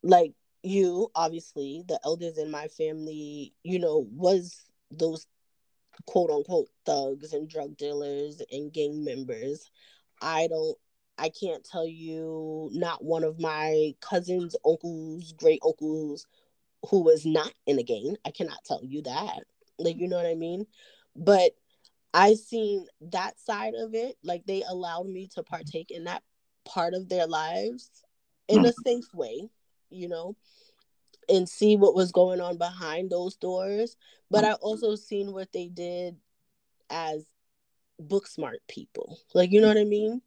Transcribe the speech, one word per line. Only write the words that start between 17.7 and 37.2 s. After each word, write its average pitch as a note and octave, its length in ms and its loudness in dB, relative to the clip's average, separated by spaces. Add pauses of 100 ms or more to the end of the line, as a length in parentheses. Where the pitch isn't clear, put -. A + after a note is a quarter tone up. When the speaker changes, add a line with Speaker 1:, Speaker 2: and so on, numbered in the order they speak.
Speaker 1:
a A#2+ 60 0
gang. A#2+ 320 -2 (100)
I D3 60 -8
cannot - 340 -8
tell - 180 -6
you C#3 200 -10
that. D3 380 -6 (360)
Like, E3+ 200 -2
you F3 100 -4
know F3+ 80 -2
what F3 100 0
I E3+ 80 0
mean? E3+ 320 -6 (500)
But F3+ 360 6 (600)
I G3 240 10
seen G#3+ 520 -4 (240)
that F#3+ 280 -4
side G#3+ 360 -6
of A3+ 180 -8
it. A#3+ 300 -6
Like, F3 240 -6
they F#3+ 200 -4
allowed F3+ 420 -8
me F#3+ 260 -12
to F3 80 -10
partake D#3+ 480 -10
in E3+ 140 -12
that F3 180 -8 (420)
part F3 300 -2
of F#3 120 -8
their F3 200 0
lives F3 600 -4 (580)
in G#3+ 180 8
a B3 40 8
Speaker 2:
Mm. - 140 -6
Speaker 1:
safe A#3+ 300 -2
way, C#3+ 340 -8 (440)
you F3+ 180 -12
know, F3 260 -8 (960)
and F#3 180 4
see G#3+ 300 6
what G3 160 8
was F3+ 180 4
going F3+ 300 4
on F3 160 -4
behind F3 540 -4
those F3+ 240 -4
doors. G3 600 -4 (360)
But G#3 120 4
Speaker 2:
Mm. G#3+ 60 4
Speaker 1:
I G#3+ 40 0
also G#3+ 420 -2
seen G3+ 380 -6
what F#3+ 180 -10
they F3+ 160 -8
did F3 500 -8 (720)
as D#3 360 -6 (760)